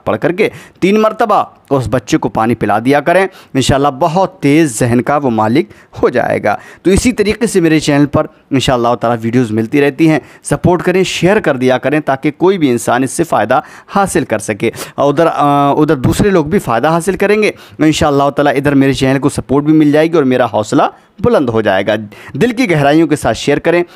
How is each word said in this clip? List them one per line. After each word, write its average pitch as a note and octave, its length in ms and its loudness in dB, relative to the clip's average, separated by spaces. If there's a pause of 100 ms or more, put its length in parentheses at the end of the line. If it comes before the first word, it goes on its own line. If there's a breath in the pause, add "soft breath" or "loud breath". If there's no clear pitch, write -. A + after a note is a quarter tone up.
पढ़ G2+ 100 -2
करके E3+ 360 -2 (300 loud breath)
तीन G3+ 180 2
मरतबा G#3+ 520 0 (200)
उस C3 160 0
बच्चे B2+ 280 -2
को C#3 140 -2
पानी A2+ 240 0
पिला G2+ 260 0
दिया C3+ 200 2
करें। F3 280 0 (280 loud breath)
इंशाअल्लाह C#3 360 0
बहुत E3+ 500 -2
तेज़ C#3+ 380 2
जहन B2 220 2
का C#3+ 160 -2
वो C#3+ 140 -2
मालिक A2+ 380 0 (320 loud breath)
हो G#3+ 80 2
जाएगा। G#2 480 -2 (260 loud breath)
तो E3 60 2
इसी G3 240 2
तरीके G#3+ 320 -2
से F#3+ 140 0
मेरे D#3+ 200 2
चैनल C#3+ 280 2
पर D#3 200 -2 (240 soft breath)
इंशाअल्लाह B2 440 0
ताला A#2 200 -2
वीडियोज़ A#2 360 -2
मिलती A2+ 280 0
रहती C#3+ 260 0
हैं, D#3 160 2 (220 loud breath)
सपोर्ट D#3+ 380 0
करें, F#3 220 0
शेयर F#3 360 0
कर D3 160 -2
दिया B2+ 220 0
करें C#3 240 -2
ताकि C#3 300 -2
कोई F#3 260 0
भी D3 120 0
इंसान A#2+ 340 0
इससे C3+ 200 -4
फ़ायदा B2+ 400 0 (240 loud breath)
हासिल F#3 360 -2
कर G#2+ 160 -4
सके। G#2+ 320 -4 (260 loud breath)
और C#3 100 2
उधर, D3 180 2
अ, C#3+ 480 0
उधर D3+ 220 2
दूसरे D#3+ 340 0
लोग D#3+ 200 0
भी G3 100 0
फ़ायदा B2 300 -2
हासिल E3+ 260 -2
करेंगे G3+ 380 0 (260 loud breath)
इंशाअल्लाह C#3+ 500 2
ताला। C#3+ 220 0
इधर C#3 240 0
मेरे C3+ 180 4
चैनल C3+ 240 0
को D3 120 0
सपोर्ट C#3 340 -2
भी D3+ 100 2
मिल D3+ 180 4
जाएगी D#3+ 260 2
और D3 80 2
मेरा B2 200 2
हौसला A#2+ 460 -2 (300 soft breath)
बुलंद F#3 280 2
हो A2 120 0
जाएगा। G#2 340 0
दिल C3 560 -4
की A#3+ 140 -2
गहराइयों D#3 400 2
के D3 100 0
साथ B2+ 180 -2
शेयर C#3+ 240 -2
करें, E3+ 260 0 (120)